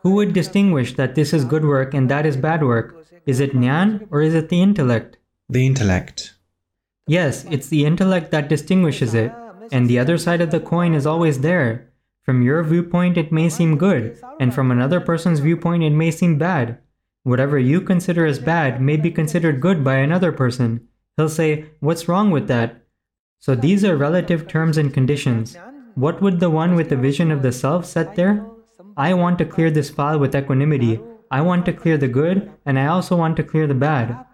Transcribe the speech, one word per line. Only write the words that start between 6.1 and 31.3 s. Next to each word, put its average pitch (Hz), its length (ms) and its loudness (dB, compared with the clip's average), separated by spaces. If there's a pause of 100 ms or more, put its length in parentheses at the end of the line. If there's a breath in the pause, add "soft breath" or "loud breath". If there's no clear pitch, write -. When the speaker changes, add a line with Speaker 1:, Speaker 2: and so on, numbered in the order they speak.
Speaker 1:
Yes, 151 420 0
it's 147 200 -6
the 147 160 2
intellect 180 460 0
that 147 180 -2
distinguishes 151 640 0
it, 113 180 0 (400)
and 123 160 2
the 120 120 4
other 160 180 2
side 170 240 0
of 160 100 0
the 165 80 0
coin 170 340 0
is 143 120 0
always 156 340 0
there. 139 480 0 (360)
From 127 180 2
your 147 220 2
viewpoint, 175 540 0
it 156 140 -2
may 160 160 2
seem 160 300 2
good, 139 420 0 (200)
and 123 140 2
from 131 180 0
another 139 280 2
person's 165 400 0
viewpoint, 165 440 0
it 151 80 2
may 160 200 2
seem 165 260 0
bad. 139 400 -2 (460)
Whatever 135 340 0
you 135 220 2
consider 175 460 0
as 143 140 -2
bad 143 420 -2
may 147 160 2
be 165 140 0
considered 160 500 0
good 165 220 2
by 135 120 0
another 160 360 2
person. 120 560 -2 (280)
He'll 156 140 0
say, 156 360 -2 (140)
"What's 165 300 -2
wrong 196 220 2
with 123 160 0
that?" 117 320 -2 (600)
So 135 160 0
these 180 280 2
are 180 140 2
relative 160 500 0
terms 160 300 0
and 139 160 0
conditions. 131 640 -2 (380)
What 160 260 -2
would 190 180 2
the 175 120 2
one 165 240 2
with 165 140 0
the 147 60 0
vision 143 360 0
of 143 100 -2
the 127 100 0
self 160 360 -2
set 160 280 -4
there? 208 300 0 (500)
"I 156 200 0
want 175 240 0
to 165 140 0
clear 165 180 2
this 151 180 -2
file 151 300 -2
with 135 160 0
equanimity. 135 680 0 (300)